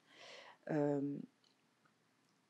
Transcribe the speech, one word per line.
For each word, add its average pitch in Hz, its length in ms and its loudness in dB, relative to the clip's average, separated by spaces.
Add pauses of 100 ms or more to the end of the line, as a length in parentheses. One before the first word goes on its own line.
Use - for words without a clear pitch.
(720)
euh, 143 460 2 (1300)